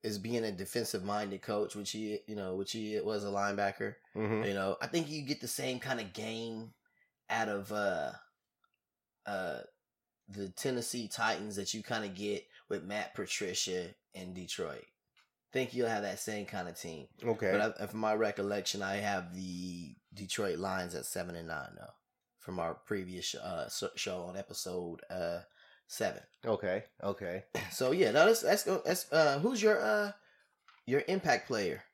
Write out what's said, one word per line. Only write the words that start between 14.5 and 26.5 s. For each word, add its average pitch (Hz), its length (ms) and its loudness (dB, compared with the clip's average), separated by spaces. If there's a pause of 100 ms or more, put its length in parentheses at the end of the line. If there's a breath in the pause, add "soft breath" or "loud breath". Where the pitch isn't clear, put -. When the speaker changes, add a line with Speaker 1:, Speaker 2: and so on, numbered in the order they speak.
Speaker 1:
Think 127 220 0
you'll 120 140 2
have 107 140 0
that 95 160 -4
same 104 280 -4
kinda 90 260 -6
team. 80 340 -10 (160)
Speaker 2:
Okay. 107 300 2
Speaker 1:
But 107 280 2
I, 104 60 -2
from 110 140 -6
my 110 140 4
recollection, 101 680 0
I 98 140 0
have 95 380 -2
the 90 600 -8 (200)
Detroit 98 440 -2
Lions 92 360 -2
at 67 120 -6
seven 87 300 -4
and 82 120 -8
nine, 78 280 -6
though, - 160 -16 (460)
from 92 200 -6
our 82 160 0
previous 92 520 -6
sh-, - 160 -2
uh, 85 240 -4
s-, - 180 -4 (120)
show 92 260 -4
on 90 140 -8
episode, 90 720 -6
uh, 87 300 -2 (480 loud breath)
seven. - 340 -2 (220)
Speaker 2:
Okay. 101 400 2 (180)